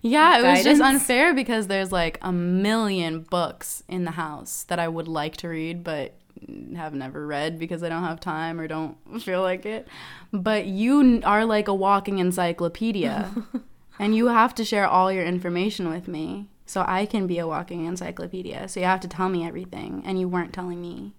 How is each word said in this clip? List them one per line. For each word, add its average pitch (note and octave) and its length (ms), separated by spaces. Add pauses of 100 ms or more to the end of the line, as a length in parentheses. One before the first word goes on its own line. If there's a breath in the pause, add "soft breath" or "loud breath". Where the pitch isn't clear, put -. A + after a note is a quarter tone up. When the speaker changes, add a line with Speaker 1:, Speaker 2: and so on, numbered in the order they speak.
Speaker 1:
Yeah, D4+ 360
it A#3+ 60
was F3+ 180
just D4 180
Speaker 2:
guidance. C4+ 220
Speaker 1:
unfair C#4 320
because A3+ 320
there's, F#3+ 240
like, E3+ 320
a F#3 80
million F3+ 920
books - 640
in F3+ 160
the D#3+ 80
house D3+ 560
that F3 100
I E3+ 80
would E3 220
like D#3 300
to F3 100
read E3 340
but D#3 320 (640)
have D#3 180
never C#3 320
read D3+ 320
because E3 240
I E3+ 60
don't E3 160
have E3 160
time E3 400
or D#3 80
don't D#3 280 (240)
feel F#3 220
like F#3 240
it. G#3+ 220 (440 loud breath)
But G#3 340
you A3+ 340
n-, B3 240
are G#3 200
like G#3+ 220
a G3+ 80
walking G3 460 (400)
encyclopedia F#3+ 680 (340)
Speaker 2:
<laughs> - 340
Speaker 1:
and G#3 160
you A#3 140
have A#3 280
to A3+ 80
share G3+ 220
all F#3 260
your F#3 120
information F3+ 680
with F3+ 180
me F3+ 380 (200)
so - 200
I F#3+ 200
can G#3 200
be F3 120
a E3+ 80
walking E3 400
encyclopedia. F3+ 840
So F#3 120
you F3+ 60
have F#3 140
to F#3 80
tell F#3 200
me F3 160
everything, F#3 640
and F#3+ 140
you F#3 80
weren't F3+ 240
telling F3+ 280
me F#3 380